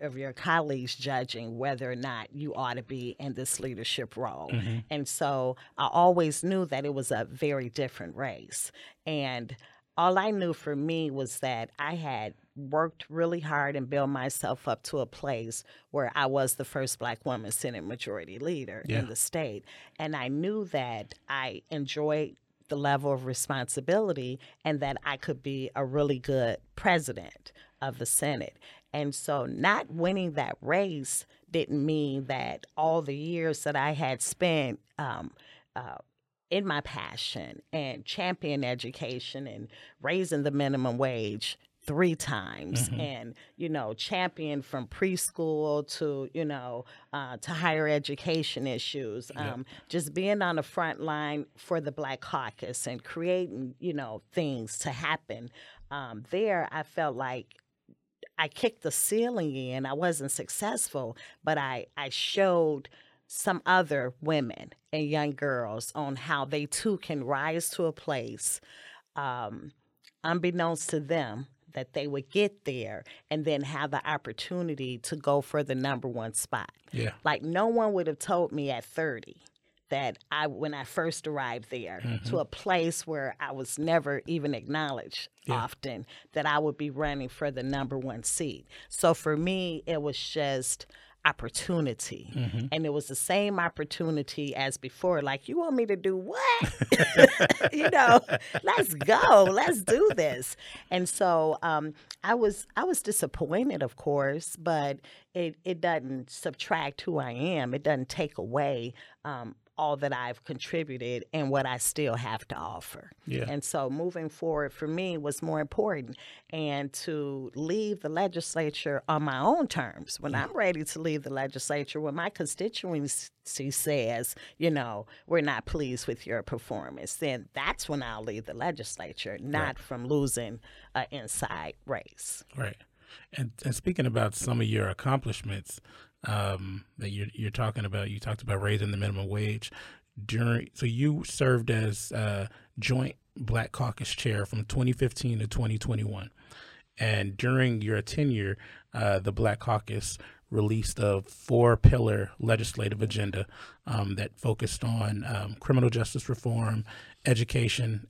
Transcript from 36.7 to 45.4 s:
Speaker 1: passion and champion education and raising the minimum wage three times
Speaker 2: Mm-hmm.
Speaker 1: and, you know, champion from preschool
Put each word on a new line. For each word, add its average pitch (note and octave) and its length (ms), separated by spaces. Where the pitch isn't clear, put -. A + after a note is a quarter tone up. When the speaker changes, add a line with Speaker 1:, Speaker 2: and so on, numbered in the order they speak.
Speaker 1:
passion - 800
and C#3 320
champion D#3 600
education B2 840
and G#2+ 220
raising E3 420
the C#3+ 80
minimum C3+ 460
wage A2+ 600
three E3 300
times G2+ 760
Speaker 2:
Mm-hmm. - 100
Speaker 1:
and, A#2+ 360
you E3 140
know, B2 240
champion D#3+ 680
from C3 240
preschool D#3 1000